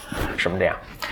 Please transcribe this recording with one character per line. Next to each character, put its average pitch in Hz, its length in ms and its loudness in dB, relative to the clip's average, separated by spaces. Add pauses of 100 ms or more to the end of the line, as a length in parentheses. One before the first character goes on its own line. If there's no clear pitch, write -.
(360)
什 - 120 2
么 87 100 2
这 90 60 6
样。 82 120 4 (360)